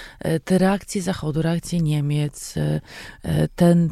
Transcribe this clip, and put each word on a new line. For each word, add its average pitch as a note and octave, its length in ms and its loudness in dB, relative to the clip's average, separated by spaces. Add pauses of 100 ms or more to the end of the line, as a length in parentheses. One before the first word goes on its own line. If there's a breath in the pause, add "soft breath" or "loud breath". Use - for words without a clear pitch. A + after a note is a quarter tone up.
(200 loud breath)
E, D#3+ 200 -2
te F#3 180 2
reakcje F#3+ 440 0
Zachodu, D#3+ 400 -4
reakcje E3+ 380 -2
Niemiec, D3 800 -2
e, D3+ 240 -2 (420 loud breath)
e, D#3 240 0
ten F3 440 4